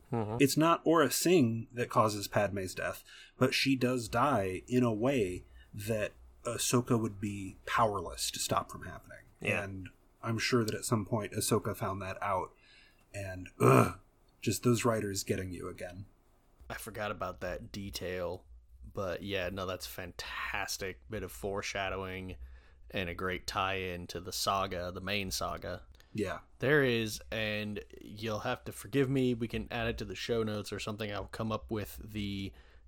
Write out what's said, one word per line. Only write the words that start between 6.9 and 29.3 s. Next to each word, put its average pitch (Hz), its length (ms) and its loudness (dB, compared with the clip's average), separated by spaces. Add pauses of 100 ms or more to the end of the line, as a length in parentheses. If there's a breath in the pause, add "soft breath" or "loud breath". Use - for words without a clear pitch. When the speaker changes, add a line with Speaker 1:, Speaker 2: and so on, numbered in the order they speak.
Speaker 2:
would 104 200 -2
be 101 360 -4 (100)
powerless 98 640 0
to - 80 -10
stop - 320 0
from - 140 -12
happening. - 340 -14 (220)
Speaker 1:
Yeah. 98 240 0
Speaker 2:
And 95 240 -8 (340)
I'm 113 160 -2
sure 117 260 4
that 104 100 0
at - 100 -6
some 107 200 2
point 104 280 -2
Ahsoka 104 440 0
found 98 260 -4
that 95 200 -6
out, 95 280 0 (640 soft breath)
and, 92 340 -8 (120)
ugh, 64 340 8 (460)
just - 220 0
those 120 220 4
writers 104 380 0
getting 92 300 -2
you 85 160 -8
again. 90 380 -10 (680)
Speaker 3:
I - 40 -8
forgot 104 320 -6
about 90 320 -6
that 92 300 -6
detail, 90 720 -4 (480)
but 90 300 -4
yeah, 95 300 -2
no, 95 140 -4
that's 92 200 -6
fantastic - 1200 -6
bit 104 140 -6
of 92 100 -8
foreshadowing 95 1040 -4 (540 soft breath)
and 92 180 -2
a 85 60 -4
great 92 320 -4
tie-in 95 640 -2
to 87 120 -6
the 92 120 -10
saga, 95 600 0
the 92 80 -8
main 95 300 -2
saga. 90 520 -4 (300 soft breath)
Speaker 2:
Yeah. 92 260 -4 (220)
Speaker 3:
There 139 240 4
is, 113 360 2 (120)
and 107 480 -2 (200)
you'll 104 400 -4
have 123 240 -4
to 113 80 -8
forgive 131 380 2
me, 127 240 4